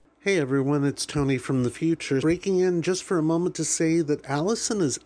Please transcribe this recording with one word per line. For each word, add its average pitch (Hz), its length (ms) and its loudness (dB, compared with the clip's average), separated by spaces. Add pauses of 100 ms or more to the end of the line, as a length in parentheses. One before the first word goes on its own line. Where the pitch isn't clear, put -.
(220)
Hey 196 180 2
everyone, 139 440 0
it's 139 220 -2
Tony 139 320 0
from 131 240 0
the 123 80 0
future, 156 500 -2
breaking 180 380 0
in 180 240 2
just 180 220 -2
for 185 140 0
a 151 40 2
moment 165 320 0
to 160 100 -4
say 165 360 2
that 147 280 -2
Allison 196 520 -2
is 143 260 0